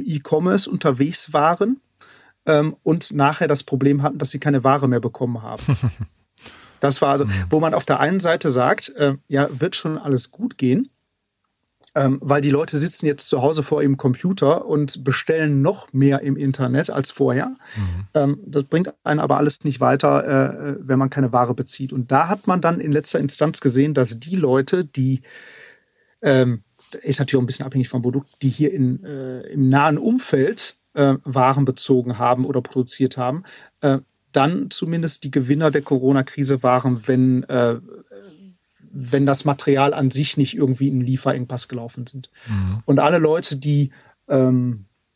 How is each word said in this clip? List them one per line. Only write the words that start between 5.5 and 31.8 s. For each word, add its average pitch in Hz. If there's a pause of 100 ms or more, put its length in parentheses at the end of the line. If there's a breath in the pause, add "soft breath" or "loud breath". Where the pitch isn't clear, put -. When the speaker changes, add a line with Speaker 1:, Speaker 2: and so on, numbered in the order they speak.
Speaker 2:
<laughs> 139 (1040 loud breath)
Speaker 1:
Das 139
war 143
also, 139
Speaker 2:
Mhm. 107 (180 loud breath)
Speaker 1:
wo 156
man 160
auf -
der 143
einen 165
Seite 165
sagt, 127
äh, 143 (120)
ja, 143 (100)
wird 175
schon 156
alles 139
gut -
gehen, 135 (1080)
ähm, 135
weil 143
die 143
Leute 151
sitzen 160
jetzt 143
zu 135
Hause 151
vor 151
ihrem 139
Computer 151
und 147
bestellen 147
noch 196
mehr 139
im 139
Internet 135
als -
vorher. 135
Speaker 2:
Mhm. 98
Speaker 1:
Ähm, 143
das 143
bringt 170 (100)
einen 151
aber 139
alles 147
nicht 131
weiter, 139
äh, 139
wenn 135
man 135
keine 131
Ware 123
bezieht. 131
Und 123
da 147
hat 202
man 185
dann 170
in 156
letzter 151
Instanz 151
gesehen, 139
dass 120
die 160
Leute, 147
die, 131 (1000 loud breath)
ähm, 131 (400)
ist -
natürlich 135
auch 123
ein 120
bisschen 131
abhängig 131
vom 123
Produkt, 139 (140)
die 135
hier 143
in, 127
äh, 131
im 135
nahen 143
Umfeld, 214 (180)
äh, 139
Waren 135
bezogen 123